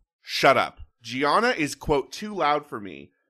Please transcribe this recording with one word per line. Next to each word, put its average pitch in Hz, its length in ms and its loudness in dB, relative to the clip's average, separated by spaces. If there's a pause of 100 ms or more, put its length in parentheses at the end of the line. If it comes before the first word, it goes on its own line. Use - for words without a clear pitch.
(220)
Shut - 360 4
up." 87 240 -2 (200)
Gianna 143 480 0
is, 156 260 -2
quote, - 360 -2
"too 214 240 -10
loud 147 320 0
for 120 120 -12
me." 85 320 -14 (180)